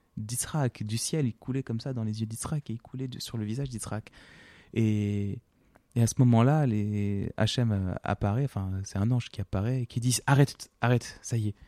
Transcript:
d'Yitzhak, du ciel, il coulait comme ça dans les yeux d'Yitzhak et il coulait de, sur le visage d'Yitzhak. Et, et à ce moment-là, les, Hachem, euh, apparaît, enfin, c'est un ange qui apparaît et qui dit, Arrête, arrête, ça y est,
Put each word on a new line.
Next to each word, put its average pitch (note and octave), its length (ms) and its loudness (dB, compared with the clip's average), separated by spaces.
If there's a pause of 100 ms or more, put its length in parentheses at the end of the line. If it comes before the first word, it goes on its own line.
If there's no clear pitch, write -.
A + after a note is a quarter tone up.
(160)
d'Yitzhak, B2 680 -4
du G#2+ 160 -4
ciel, D#3 280 -2
il A2 60 -2
coulait C3 300 -6
comme A2+ 160 -4
ça C3+ 140 -6
dans A#2 100 -4
les G#2+ 180 -4
yeux A2 60 -2
d'Yitzhak A#2 440 -6
et - 20 -4
il A2+ 80 -8
coulait C3 260 -10
de, B2+ 140 -10
sur - 180 -8
le G#2+ 60 -2
visage B2+ 240 -4
d'Yitzhak. G#2+ 420 -8 (640)
Et, G#2 680 0 (560)
et A#2 80 4
à A2+ 60 4
ce - 100 -2
moment-là, C3 480 6
les, G#2 720 0
Hachem, A2+ 340 2
euh, F#2+ 320 0
apparaît, G#2 400 0
enfin, F#2+ 300 -2 (100)
c'est F#2+ 160 -6
un A2 140 2
ange A#2+ 160 0
qui - 120 -12
apparaît A2+ 420 -2
et A2+ 40 -4
qui - 140 -4
dit, B2 260 2
Arrête, - 540 4
arrête, A#2+ 420 2
ça - 140 -4
y G#2 140 0
est, - 40 -8 (140)